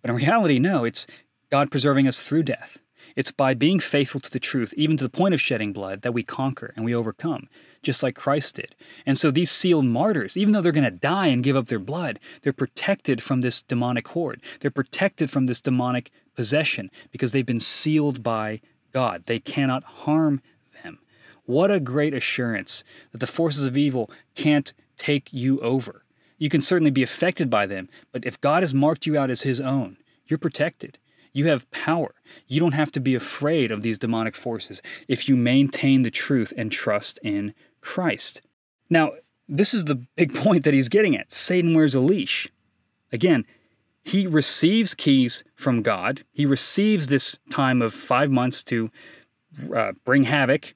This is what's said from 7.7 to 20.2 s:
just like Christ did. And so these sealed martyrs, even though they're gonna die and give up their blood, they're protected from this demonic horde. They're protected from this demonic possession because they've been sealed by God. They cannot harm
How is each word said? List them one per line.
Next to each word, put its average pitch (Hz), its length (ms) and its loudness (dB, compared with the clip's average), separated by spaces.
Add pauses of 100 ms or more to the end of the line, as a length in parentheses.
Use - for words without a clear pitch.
just - 200 -2
like 127 140 -2
Christ - 400 -2
did. - 200 -14 (300)
And 135 120 2
so 156 120 4
these 151 220 2
sealed 165 340 2
martyrs, 131 520 0
even 208 160 4
though 208 80 2
they're 170 100 2
gonna 143 200 2
die 165 360 -2
and 123 160 2
give 135 140 2
up 123 100 -2
their 113 120 -2
blood, 135 400 -6 (220)
they're 139 120 -2
protected - 680 -2
from 127 200 -2
this 123 200 0
demonic 120 480 -4
horde. 156 320 -6 (200)
They're 139 100 -2
protected - 580 -2
from 131 180 0
this 123 120 -2
demonic 123 520 -2 (240)
possession 117 560 -2 (200)
because 123 200 -4
they've 131 140 0
been 117 140 -2
sealed 147 640 0
by 110 380 -4 (320)
God. 113 320 -2
They 117 140 -2
cannot 135 440 -2
harm 151 580 0 (420)